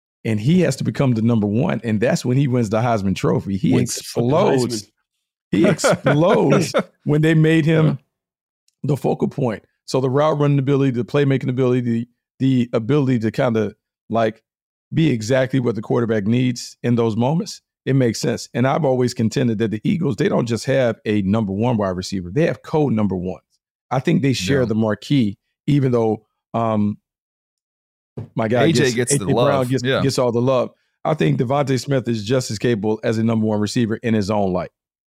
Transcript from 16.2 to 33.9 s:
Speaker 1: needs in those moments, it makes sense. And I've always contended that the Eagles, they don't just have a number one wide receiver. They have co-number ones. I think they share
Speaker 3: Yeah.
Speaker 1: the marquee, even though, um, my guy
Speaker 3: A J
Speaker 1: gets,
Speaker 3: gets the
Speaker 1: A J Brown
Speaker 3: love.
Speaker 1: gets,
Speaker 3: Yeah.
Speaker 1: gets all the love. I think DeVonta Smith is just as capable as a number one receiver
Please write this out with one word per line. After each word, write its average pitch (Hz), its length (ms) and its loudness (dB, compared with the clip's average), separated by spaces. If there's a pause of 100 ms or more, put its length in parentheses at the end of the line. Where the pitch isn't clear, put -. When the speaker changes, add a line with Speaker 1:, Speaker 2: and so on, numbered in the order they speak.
Speaker 1:
needs 123 560 -2
in 120 140 0
those 113 220 0
moments, 151 440 -2 (240)
it 135 100 0
makes 120 240 2
sense. 120 340 -4
And 123 120 0
I've 151 200 0
always 127 280 0
contended 117 460 0
that 113 120 0
the 107 120 -4
Eagles, 139 320 -2
they 165 140 0
don't - 180 0
just 113 180 -4
have 131 400 0
a 107 180 0
number 101 280 0
one 113 260 0
wide 101 120 0
receiver. 90 420 -6
They 151 160 0
have - 160 -6
co-number 110 520 0
ones. 90 280 -8 (480)
I 131 80 0
think 160 240 0
they 139 100 2
share 131 280 0
Speaker 3:
Yeah. 120 60 0
Speaker 1:
the 107 80 -2
marquee, 110 600 0 (300)
even 139 240 2
though, 113 340 0 (300)
um, 110 420 0 (1400)
my 113 140 -2
guy 120 160 2
Speaker 3:
A 170 80 4
J 120 200 2
Speaker 1:
gets, 110 40 -6
Speaker 3:
gets 123 220 0
the 196 80 -4
Speaker 1:
A - 20 -6
J 135 60 0
Brown 120 140 2
Speaker 3:
love. 131 220 0
Speaker 1:
gets, 127 140 0
Speaker 3:
Yeah. 123 180 0
Speaker 1:
gets 131 160 0
all 123 140 2
the 117 100 0
love. 123 300 0 (320)
I 156 100 0
think 151 260 0
DeVonta 135 400 0
Smith 135 280 -2
is 113 180 -2
just 127 240 -2
as 110 80 -6
capable 110 460 0
as 117 160 -2
a 113 40 0
number 113 220 2
one 107 140 0
receiver 110 380 0